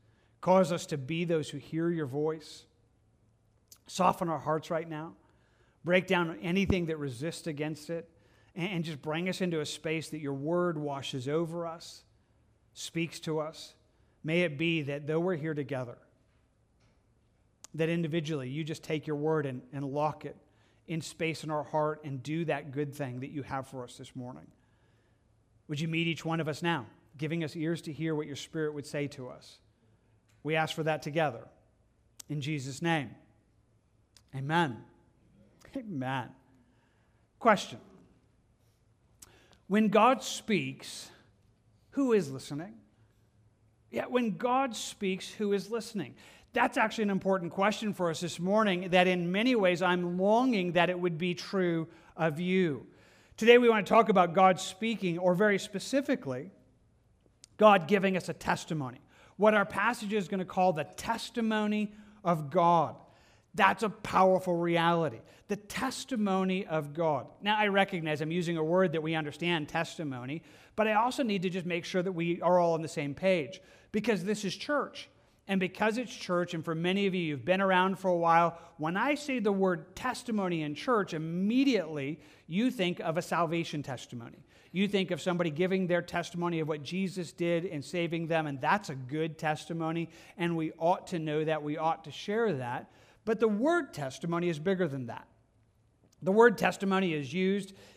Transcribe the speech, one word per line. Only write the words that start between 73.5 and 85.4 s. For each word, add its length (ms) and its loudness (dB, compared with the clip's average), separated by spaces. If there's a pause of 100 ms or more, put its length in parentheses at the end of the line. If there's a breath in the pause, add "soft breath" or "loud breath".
because 320 0
this 180 -2
is 100 -2
church. 540 -4 (400 soft breath)
And 120 2
because 380 0
it's 180 -6
church, 380 -2
and 100 -4
for 120 -2
many 320 0
of 80 0
you, 60 0
you've 220 -4
been 160 2
around 400 4
for 80 -4
a 80 2
while, 420 4 (200 loud breath)
when 180 -2
I 200 2
say 240 -4
the 120 2
word 460 0
testimony 640 -2
in 140 -4
church, 380 0
immediately 1080 0 (260 loud breath)
you 240 0
think 300 -2
of 160 -2
a 40 -2
salvation 600 -2
testimony. 640 -12 (260 soft breath)
You 160 2
think 240 0
of 80 -4
somebody 300 0